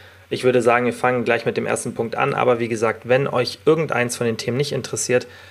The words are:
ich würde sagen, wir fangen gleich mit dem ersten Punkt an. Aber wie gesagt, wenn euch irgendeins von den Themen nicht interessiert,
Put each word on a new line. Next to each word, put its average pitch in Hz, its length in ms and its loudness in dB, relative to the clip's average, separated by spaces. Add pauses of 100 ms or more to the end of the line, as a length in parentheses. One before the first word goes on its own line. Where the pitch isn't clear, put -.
(300)
ich - 140 -4
würde 123 180 4
sagen, 117 240 4
wir 117 80 0
fangen 123 300 0
gleich 117 220 0
mit 113 100 -2
dem 117 100 -2
ersten 113 300 -4
Punkt 117 220 -4
an. 135 160 0
Aber 120 260 2
wie 117 80 -2
gesagt, 110 400 -2
wenn 131 180 4
euch - 380 -2
irgendeins 131 540 0
von 120 100 -2
den 113 100 -2
Themen 120 200 -4
nicht 143 160 -2
interessiert, 123 540 -2 (240)